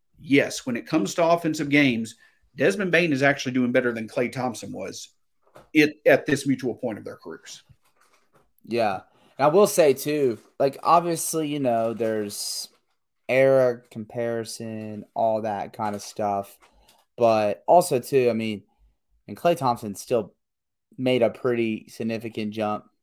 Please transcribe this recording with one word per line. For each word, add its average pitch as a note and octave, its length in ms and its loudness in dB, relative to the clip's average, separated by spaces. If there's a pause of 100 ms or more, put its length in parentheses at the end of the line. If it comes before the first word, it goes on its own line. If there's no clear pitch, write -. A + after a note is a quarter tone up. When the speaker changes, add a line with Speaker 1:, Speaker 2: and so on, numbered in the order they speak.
(200)
Speaker 1:
Yes, - 460 0
when A#2+ 100 -4
it A2+ 120 -10
comes F3 280 -2
to F3 80 2
offensive D#3+ 460 0
games, B2+ 460 2 (400)
Desmond F#3 360 0
Bane E3 220 2
is C3 80 0
actually C#3 300 2
doing B2+ 200 0
better B2 200 2
than A2 160 -6
Klay A#2+ 240 -4
Thompson A#2+ 400 -6
was - 380 -12 (640)
it, D3+ 320 4
at C#3+ 200 6
this D3 220 -2
mutual B2+ 260 -2
point G#2+ 240 -8
of G#2+ 60 -14
their - 140 -14
careers. - 460 -18 (1000)
Speaker 2:
Yeah. G#2+ 380 -2 (360)
And C3+ 80 4
I - 40 6
will G3 180 6
say, D3+ 260 4
too, C#3 460 -2 (180)
like, C#3 240 0
obviously, E3 680 0
you D3 120 -4
know, A#2 340 0
there's G#2+ 760 -6 (580)
era B2+ 540 4 (100)
comparison, A2+ 1200 -8
all A2 280 0
that G2+ 320 -6
kind G#2 220 -6
of G2 60 -10
stuff. G2+ 560 -6 (600)
But A2 500 2
also, E3 320 4
too, B2 300 0
I A2+ 40 2
mean, A2 300 -4 (640)
and G2+ 100 -14
Klay F3 200 2
Thompson A2+ 380 -4
still A2 380 -2 (640)
made B2+ 240 2
a A2+ 80 6
pretty A#2 600 -2
significant A2+ 640 -6
jump G#2+ 320 -4 (180)